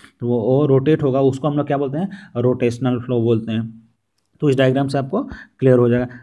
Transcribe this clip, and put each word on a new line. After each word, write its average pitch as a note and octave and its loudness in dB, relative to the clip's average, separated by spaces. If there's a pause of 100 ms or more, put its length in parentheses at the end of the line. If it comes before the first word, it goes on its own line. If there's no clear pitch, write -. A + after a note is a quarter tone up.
(200)
तो A#2+ -6
वो, A#2+ 0
वो C3 2
रोटेट C3+ 2
होगा, C3+ 0
उसको C3+ 0
हम C#3+ -2
लोग C#3+ -2
क्या C#3+ -2
बोलते C#3 -4
हैं, F#3+ -6 (260)
रोटेशनल B2 0
फ्लो A#2+ -4
बोलते A2+ 0
हैं। A2+ -6 (600)
तो D3+ 2
इस B2+ 2
डायग्राम C3 2
से C#3 -4
आपको F#3 -4 (360)
क्लियर B2+ 6
हो A#2+ 4
जाएगा। B2 0 (160)